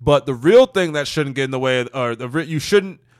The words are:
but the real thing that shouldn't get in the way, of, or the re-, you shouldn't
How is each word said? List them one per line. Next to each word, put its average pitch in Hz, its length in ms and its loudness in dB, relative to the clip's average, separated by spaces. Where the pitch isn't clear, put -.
but 135 260 2
the 139 80 -4
real 202 320 6
thing 180 280 -2
that 147 120 -2
shouldn't 139 300 -4
get 135 80 -2
in 131 80 -6
the 131 80 -4
way, 127 220 0
of, 120 120 -6
or 120 220 -4
the 127 120 -10
re-, 151 160 -4
you 156 140 -6
shouldn't 196 420 0